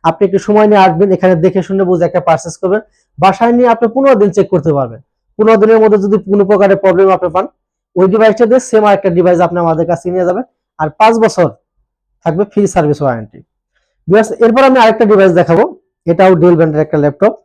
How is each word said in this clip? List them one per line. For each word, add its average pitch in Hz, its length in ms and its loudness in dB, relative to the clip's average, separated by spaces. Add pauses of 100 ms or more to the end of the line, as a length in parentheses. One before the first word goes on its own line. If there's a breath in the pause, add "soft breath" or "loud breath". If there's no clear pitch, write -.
আপনি 165 200 -2
একটু 185 180 -2
সময় 208 240 2
নিয়ে 202 160 4
আসবেন, 180 300 0
এখানে 185 180 0 (100)
দেখে 185 240 0
শুনে 190 220 -2
বুঝে 175 180 0
একটা 180 200 -4
পারচেজ 160 320 -4
করবেন, 196 220 -4 (360)
বাসায় 196 380 0
নিয়ে 247 180 2
আপনি 233 200 -2
পনেরো 269 280 2
দিন 196 140 2
চেক 190 180 0
করতে 156 240 -2
পারবেন। 113 220 -8 (360)
পনেরো 220 260 2
দিনের 220 200 4
মধ্যে 214 220 2
যদি 208 120 0 (140)
কোনো 202 200 2
প্রকারের 196 320 2
প্রবলেম 190 240 2 (100)
আপনি 180 180 -4
পান, 220 100 -2 (540)
ওই 185 140 2
ডিভাইসটা 220 380 2
দিয়ে 254 180 2
সেম 214 200 0
আরেকটা 196 300 0
ডিভাইস 180 280 0
আপনি 175 180 -6
আমাদের 165 260 -2
কাছে 175 240 -6
নিয়ে 180 140 -2
যাবেন, 208 160 -4 (360)
আর 156 80 -4 (120)
পাঁচ 226 140 4 (100)
বছর 180 240 0 (760)
থাকবে 170 280 -4
ফ্রি 208 100 -2 (120)
সার্ভিস 147 300 0
ওয়ারেন্টি। 117 360 -6 (680)
ভিউয়ার্স, 214 220 0 (140)
এরপর 226 240 2
আমি 262 160 2
আরেকটা 226 280 0
ডিভাইস 190 280 4
দেখাবো, - 220 0 (480)
এটাও 185 220 4 (100)
Dell 175 160 4
ব্র্যান্ডের 156 280 0
একটা 156 160 -4
ল্যাপটপ। 147 300 0 (120)